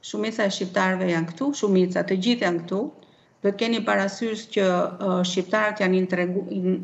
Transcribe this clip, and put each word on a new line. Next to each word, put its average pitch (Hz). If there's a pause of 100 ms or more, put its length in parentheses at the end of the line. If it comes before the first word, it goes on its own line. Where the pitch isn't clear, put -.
Shumica 214
e 196
shqiptarëve 185
janë 165
këtu, 277
shumica, 185
të 185
gjithë 220
janë 170
këtu. 190 (640)
Duhet 196
keni 226
parasysh 208
që, 202
ë, 180 (120)
shqiptarët 208
janë 185
intregu-, 180
in-, 185